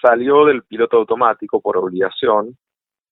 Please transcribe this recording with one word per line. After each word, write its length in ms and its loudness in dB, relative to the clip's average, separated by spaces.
salió 440 4
del 180 0
piloto 340 -2
automático 640 -2
por 160 -4
obligación 800 -2